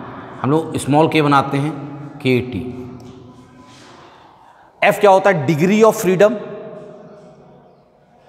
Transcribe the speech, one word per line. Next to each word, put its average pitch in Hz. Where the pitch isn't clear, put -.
हम 131
लोग 156
small 147
k 156
बनाते 143
हैं, 147
के 127
टी। 123
F 202
क्या 202
होता 190
है? 156
Degree 180
of 214
freedom। 190